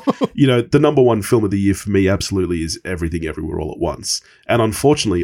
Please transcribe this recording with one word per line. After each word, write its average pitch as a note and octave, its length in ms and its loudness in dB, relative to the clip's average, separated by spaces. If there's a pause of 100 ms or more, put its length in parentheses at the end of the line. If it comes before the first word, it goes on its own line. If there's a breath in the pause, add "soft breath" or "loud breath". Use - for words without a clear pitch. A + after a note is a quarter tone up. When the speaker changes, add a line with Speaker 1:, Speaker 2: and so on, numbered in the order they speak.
(160)
Speaker 1:
<laughs> - 180 -4
Speaker 2:
you C3+ 140 4
know, B2 160 4
the - 160 2
number D3 240 4
one A2+ 180 4
film A2 220 0
of G2 80 -2
the G2+ 80 -2
year G2 160 2
for - 160 -8
me G2 180 4
absolutely F2+ 540 -2
is D#2 200 -8
Everything E2 440 -6
Everywhere D#2+ 340 -8
All D#2 100 -8
at - 80 -14
Once. - 420 -6 (260 soft breath)
And A#2 120 2
unfortunately, G#2+ 640 0